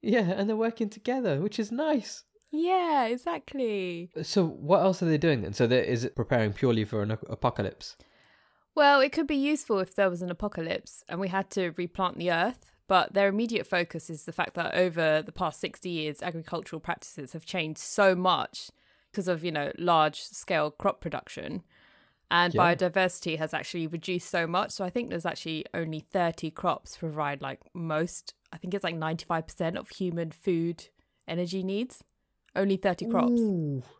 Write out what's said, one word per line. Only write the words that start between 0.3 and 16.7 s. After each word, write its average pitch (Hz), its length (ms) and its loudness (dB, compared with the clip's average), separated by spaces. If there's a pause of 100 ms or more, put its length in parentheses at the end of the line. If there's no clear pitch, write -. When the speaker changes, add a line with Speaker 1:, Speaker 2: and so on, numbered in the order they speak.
Speaker 1:
and 196 180 0
they're 220 80 0
working 226 360 0
together, 233 500 -2
which 202 160 -2
is 214 140 -2
nice. 285 520 -2 (260)
Speaker 2:
Yeah, 330 580 2
exactly. 226 1000 -4 (140)
Speaker 1:
So 180 240 2
what 160 340 4
else 185 220 4
are - 20 2
they 160 120 6
doing 147 240 4
then? 90 100 -4
So 117 160 4
there, 123 160 6
is 120 220 0
it - 100 -6
preparing 110 380 2
purely 113 320 2
for 104 180 -2
an 104 80 -2
ap-, - 180 -6
apocalypse? - 680 -2 (760)
Speaker 2:
Well, 285 280 8
it 277 100 4
could 320 160 0
be 302 80 0
useful 277 440 2
if 185 160 -2
there 196 140 4
was 175 120 -6
an 180 100 -4
apocalypse 170 760 -6
and 170 100 -4
we 196 80 -2
had 190 240 -2
to 180 240 0
replant 180 420 -4
the 170 140 0
earth, 180 400 0 (160)
but 185 260 4
their 202 140 4
immediate 220 400 0
focus 175 420 -2
is 160 140 -10
the - 80 -12
fact - 220 -4
that 165 220 -4
over 165 460 4
the 156 120 -12
past 165 260 -4
sixty - 300 -6
years, 151 340 -4
agricultural 165 560 -6